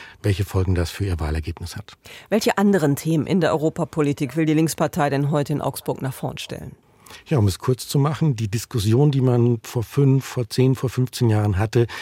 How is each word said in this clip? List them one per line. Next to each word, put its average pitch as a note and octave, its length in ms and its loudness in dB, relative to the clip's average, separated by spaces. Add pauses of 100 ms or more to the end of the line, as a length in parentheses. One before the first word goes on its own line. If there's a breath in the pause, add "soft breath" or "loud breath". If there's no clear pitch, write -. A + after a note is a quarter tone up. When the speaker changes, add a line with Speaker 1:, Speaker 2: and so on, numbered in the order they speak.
(220 loud breath)
Speaker 1:
welche G2+ 220 0
Folgen F#2 300 0
das F2 160 -2
für - 160 -6
ihr F2 120 -2
Wahlergebnis D#2 580 -6
hat. - 180 -16 (340 loud breath)
Speaker 2:
Welche G#3+ 300 0
anderen F3 380 4
Themen D#3+ 300 0
in F3+ 140 2
der D#3+ 120 2
Europapolitik D3 840 -2
will E3 80 2
die D#3 80 2
Linkspartei D#3 560 0
denn C#3 220 0
heute D3 240 0
in C#3 80 -4
Augsburg - 400 -6
nach C3 100 -4
vorn - 240 -8
stellen? - 360 -12 (560 loud breath)
Speaker 1:
Ja, D#3 100 2
um G#2 80 4
es F2+ 140 -2
kurz - 260 -2
zu D3 140 0
machen, D3 340 0
die A2 140 -4
Diskussion, A#2 640 2
die C3+ 80 2
man A#2+ 420 2
vor A#2 220 -4
fünf, C3+ 400 2
vor - 260 -6
zehn, C3 240 4
vor B2+ 160 -4
fünfzehn B2 400 0
Jahren G#2 260 2
hatte, A2 300 2 (160 loud breath)